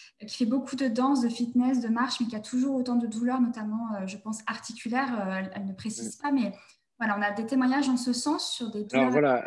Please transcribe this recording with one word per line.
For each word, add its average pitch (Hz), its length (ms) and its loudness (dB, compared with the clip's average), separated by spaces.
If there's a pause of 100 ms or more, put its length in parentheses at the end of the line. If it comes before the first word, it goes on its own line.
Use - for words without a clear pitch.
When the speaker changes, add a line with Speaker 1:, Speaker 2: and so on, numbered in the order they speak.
(220)
Speaker 1:
euh, 214 40 -14
qui - 100 -12
fait 247 100 0
beaucoup 254 300 0
de 269 120 0
danse, 247 340 2
de 233 60 4
fitness, 247 520 2
de 226 80 -2
marche, 240 320 0
mais 226 60 0
qui 220 100 -4
a 214 40 -6
toujours 254 340 0
autant 247 220 0
de 233 100 2
douleurs, 240 340 0
notamment, 220 540 -2
euh, 190 120 -4
je 196 100 -8
pense, 214 300 -8
articulaires. 233 760 -4
Euh, 190 180 -2
elle, 190 160 -4
elle 202 120 -6
ne 196 60 -6
précise 214 460 -8
Speaker 2:
Mm. - 40 -20
Speaker 1:
pas, 285 100 0
mais 233 200 2 (460)
voilà, 214 200 0
on 208 40 -2
a 208 80 2
des 220 160 -4
témoignages 262 420 4
en 254 80 4
ce 240 160 0
sens - 400 -2
sur 226 180 -6
des 208 80 -6
Speaker 2:
Alors 208 100 -4
Speaker 1:
douleurs 127 220 4
Speaker 2:
voilà, 139 240 4 (120)